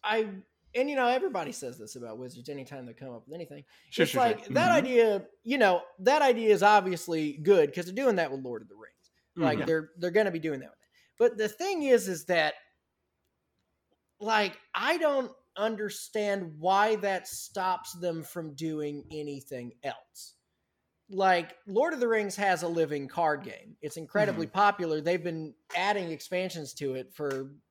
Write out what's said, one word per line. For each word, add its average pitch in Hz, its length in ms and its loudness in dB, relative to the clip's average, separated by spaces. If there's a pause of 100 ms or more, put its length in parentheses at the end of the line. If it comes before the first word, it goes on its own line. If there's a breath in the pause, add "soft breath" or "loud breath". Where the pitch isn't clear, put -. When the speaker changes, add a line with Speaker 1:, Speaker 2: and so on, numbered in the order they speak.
Speaker 1:
I, 220 240 0 (480)
and, 262 120 0
you 294 60 -4
know, 254 140 2
everybody 247 420 0
says 127 260 -10
this 110 200 -14
about 117 220 -12
Wizards 123 300 -14
anytime 135 380 -12
they 117 60 -16
come 131 180 -16
up 117 160 -16
with 143 80 -18
anything. 147 300 -14 (260 soft breath)
Speaker 2:
Sure, - 140 2
Speaker 1:
It's - 80 -2
Speaker 2:
sure, 262 80 2
Speaker 1:
like, 233 240 2
Speaker 2:
sure. - 100 -8
Speaker 1:
that 311 140 4
Speaker 3:
Mm-hmm. 311 180 6
Speaker 1:
idea, 226 400 4 (160)
you 262 160 -2
know, 185 240 4 (160)
that 262 240 4
idea 226 320 6
is 175 80 2
obviously 180 720 2
good 151 420 6
'cause 175 120 -4
they're 180 100 -14
doing 254 200 2
that 160 140 0
with 135 120 -8
Lord 120 200 -8
of 104 60 -20
the 101 80 -20
Rings. - 340 -20 (240)
Like, 160 240 0
Speaker 3:
Mm-hmm. - 80 -2
Speaker 1:
they're, 160 320 -2
they're 175 140 -2
gonna 208 180 4
be 165 80 -6
doing 151 220 -4
that - 100 -18
with - 80 -20
it. - 80 -20 (320 soft breath)
But 233 180 4
the 214 120 -2
thing 349 340 -4
is, 240 240 4
is 170 200 -6
that, 160 280 2 (1700)
like, 208 360 0 (160)
I 269 260 0
don't 285 340 0 (240)
understand 202 1040 -4
why 196 360 4
that 190 300 -4
stops - 680 -6
them 170 280 -4
from 160 320 -10
doing 147 560 -6
anything 139 640 -10 (100)
else. - 520 -12 (720)
Like, 185 480 0 (120)
Lord 277 260 2
of 262 60 -6
the 240 80 0
Rings 214 260 0
has 185 300 0
a 170 40 -2
living 151 380 -2
card 151 380 0
game. - 360 -16
It's 151 160 -12
incredibly 165 500 -2
Speaker 2:
Mm-hmm. - 120 -16
Speaker 1:
popular. 180 420 2
They've 170 220 0
been 160 320 -8 (220)
adding 190 340 -2
expansions 170 640 -8
to 135 200 -6
it 131 200 -10
for 139 400 -6 (160)